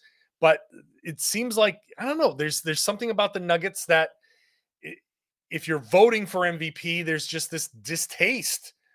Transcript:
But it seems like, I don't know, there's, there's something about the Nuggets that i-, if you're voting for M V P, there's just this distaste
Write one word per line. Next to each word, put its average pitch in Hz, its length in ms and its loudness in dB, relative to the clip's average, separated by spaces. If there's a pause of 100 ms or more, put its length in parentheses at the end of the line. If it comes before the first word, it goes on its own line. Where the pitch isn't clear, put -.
(400)
But 160 220 6 (420)
it 160 180 -8
seems 226 340 -2
like, 208 240 2 (200)
I 214 60 -6
don't 294 120 -4
know, 254 160 2
there's, 151 280 -4
there's 156 200 -2
something 214 300 -4
about 202 240 -2
the 196 40 -4
Nuggets 175 460 -2
that 160 240 4 (720)
i-, - 120 -14 (560)
if 165 160 -8
you're 160 100 0
voting 202 480 6
for 180 220 -2
M 170 100 -4
V 156 140 -6
P, 170 320 -6
there's 160 240 -2
just 160 240 -6
this 160 160 -6
distaste 170 1040 -4 (220)